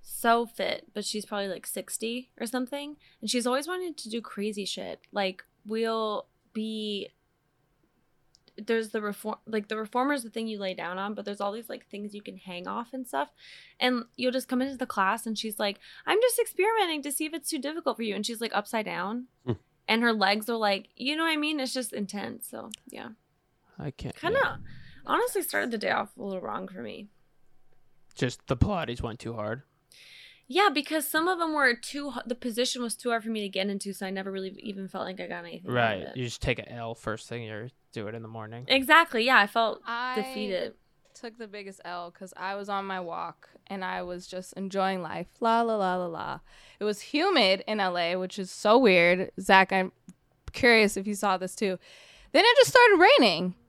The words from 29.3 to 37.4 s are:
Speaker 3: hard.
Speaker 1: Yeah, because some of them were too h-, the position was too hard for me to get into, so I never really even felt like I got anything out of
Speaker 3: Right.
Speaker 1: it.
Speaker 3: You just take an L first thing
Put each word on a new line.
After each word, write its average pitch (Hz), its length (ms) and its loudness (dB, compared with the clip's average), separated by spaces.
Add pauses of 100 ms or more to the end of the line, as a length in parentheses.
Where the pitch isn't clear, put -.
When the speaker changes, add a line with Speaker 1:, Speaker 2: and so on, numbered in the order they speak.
Speaker 3:
hard. 110 280 -6 (920)
Speaker 1:
Yeah, 392 160 4
because 294 380 0
some 320 220 0
of 370 100 0
them 320 160 -2
were 262 200 4
too 285 420 -8
h-, - 100 -8
the 233 80 -4
position 247 480 -2
was 226 140 -6
too 240 140 -4
hard 226 120 0
for 226 80 -6
me 220 120 -2
to 202 60 -6
get 190 200 -2
into, 196 240 -6
so 196 120 -8
I 190 60 -6
never 190 220 -6
really 190 260 -6
even 190 300 -10
felt 190 160 -6
like 185 160 -8
I 175 80 -8
got 175 160 -10
anything 170 260 -12
out - 0 -
of 123 60 -2
Speaker 3:
Right. 110 220 2 (100)
Speaker 1:
it. - 80 -12
Speaker 3:
You 127 80 -4
just - 180 -8
take 123 160 0
an 110 100 -12
L 117 280 -10
first - 320 -8
thing 117 160 -10